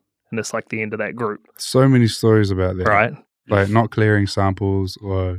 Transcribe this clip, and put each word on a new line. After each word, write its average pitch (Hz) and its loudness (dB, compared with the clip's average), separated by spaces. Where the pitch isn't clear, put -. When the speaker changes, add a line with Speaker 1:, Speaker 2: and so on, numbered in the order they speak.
Speaker 1:
And 113 -8
it's, - -8
like, 113 -8
the 110 -6
end 110 -8
of 107 -6
that 104 -6
group. 107 -8
Speaker 2:
So 131 2
many 123 6
stories 107 2
about 92 -2
that. 92 -2
Speaker 1:
Right. 107 2
Speaker 2:
Like, 101 2
not 110 2
clearing 107 2
samples 98 -2
or 92 -4